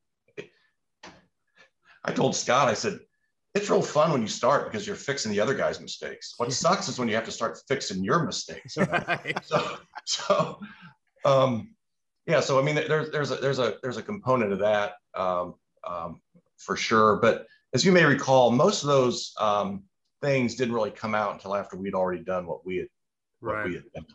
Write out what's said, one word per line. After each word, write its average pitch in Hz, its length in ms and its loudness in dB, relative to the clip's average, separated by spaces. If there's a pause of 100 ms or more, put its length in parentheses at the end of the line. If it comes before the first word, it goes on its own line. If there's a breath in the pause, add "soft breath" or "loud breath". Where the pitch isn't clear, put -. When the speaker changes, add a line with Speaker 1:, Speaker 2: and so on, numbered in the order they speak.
(2000 soft breath)
Speaker 1:
I - 80 -2
told - 240 0
Scott, 127 320 2
I 110 60 2
said, 101 240 -4 (560)
"It's 208 160 -2
real 202 120 4
fun 156 300 2
when 123 100 0
you 101 60 -4
start - 420 0
because 98 160 -6
you're 98 100 -6
fixing 110 360 -6
the 101 80 0
other 120 140 0
guy's 82 260 -2
mistakes. - 560 -12
What - 120 -4
Speaker 2:
Yeah. 131 60 -4
Speaker 1:
sucks 180 340 0
is 120 100 -6
when 120 100 -2
you 107 60 0
have 113 100 -2
to - 80 -12
start - 260 -6 (100)
fixing 98 360 -4
your 147 200 2
mistakes." - 580 -10
Speaker 2:
<laughs> 185 80 2
Right. 160 540 -4
Speaker 1:
So, - 320 -2 (280)
so, - 560 -2 (640 loud breath)
um, 131 500 2 (520)
yeah, 147 140 4
so, 135 180 2
I 135 40 4
mean, 151 120 0
there's, 151 360 0
there's 147 200 -2
a, 117 60 -2
there's 131 220 0
a, 113 240 0
there's 123 140 -6
a 110 60 -6
component 107 500 0
of 95 60 -2
that, 104 340 2 (240)
um, 90 380 -2 (320)
um, 85 340 -10 (380)
for 95 180 -4
sure. 110 400 6
But 113 300 2 (280 soft breath)
as 127 100 2
you 190 80 6
may 175 120 8
recall, 135 460 6
most 156 320 2
of 143 60 -2
those, 131 520 2
um, 101 420 0 (380)
things 135 340 0
didn't 120 200 -2
really 107 160 0
come 107 240 -6
out 104 180 0
until 98 220 -8
after 98 220 -6
we'd 95 180 -6
already 92 280 0
done 90 240 -4
what 82 200 -10
we 92 120 -6
had, - 100 -6 (520)
what 110 140 -6
Speaker 2:
Right. 104 120 -6
Speaker 1:
we 87 100 -6
had 80 80 -18 (100)
done. - 100 -14 (100)